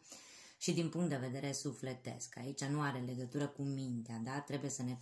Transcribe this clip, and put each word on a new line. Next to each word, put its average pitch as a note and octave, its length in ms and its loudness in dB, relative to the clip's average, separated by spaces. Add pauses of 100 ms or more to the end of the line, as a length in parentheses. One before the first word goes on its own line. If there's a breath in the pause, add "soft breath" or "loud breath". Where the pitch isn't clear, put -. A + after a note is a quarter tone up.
(580 loud breath)
și - 160 4
din D#3+ 160 4
punct E3+ 200 4
de D3 60 4
vedere C3 360 0
sufletesc. B2 840 -4
Aici C3+ 260 -4
nu C#3+ 180 4
are C3+ 180 2
legătură B2+ 480 0
cu C#3+ 140 -4
mintea, B2 640 0
da? C3 160 0
Trebuie C#3 300 -2
să C3+ 140 -2
ne B2 180 0